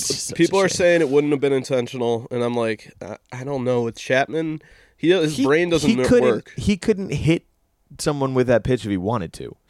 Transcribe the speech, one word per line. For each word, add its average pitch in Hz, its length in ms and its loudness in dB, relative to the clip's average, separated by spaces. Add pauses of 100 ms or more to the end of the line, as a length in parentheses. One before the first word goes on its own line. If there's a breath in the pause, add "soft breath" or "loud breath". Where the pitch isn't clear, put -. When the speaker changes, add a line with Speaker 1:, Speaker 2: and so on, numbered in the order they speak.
Speaker 1:
just - 280 -6
such - 40 -10
a - 100 -12
Speaker 2:
people 185 180 2
are 185 80 2
Speaker 1:
shame. - 80 -4
Speaker 2:
saying 175 260 4
it 143 60 0
wouldn't 147 240 2
have 139 80 0
been 139 120 2
intentional, 123 800 -2
and 120 120 -4
I'm 120 120 -2
like, 113 460 -4
"I, 98 180 -14 (140)
I 127 120 -12
don't 139 200 -6
know. 123 180 0
With 117 140 -6
Chapman, 151 640 -2 (360 soft breath)
he, 156 140 0
his 156 260 2
Speaker 1:
He, - 80 0
Speaker 2:
brain 170 260 2
doesn't 151 180 2
Speaker 1:
he 120 80 4
Speaker 2:
wo-, 127 120 0
Speaker 1:
couldn't, 247 200 6
Speaker 2:
work." - 280 -2
Speaker 1:
he 202 200 0
couldn't 196 360 -2
hit 151 320 0 (560)
someone 135 340 -2
with 127 140 2
that 117 160 4
pitch 127 200 -2
if 107 60 -6
he 101 60 0
wanted 92 380 -4
to. 62 220 -14 (140)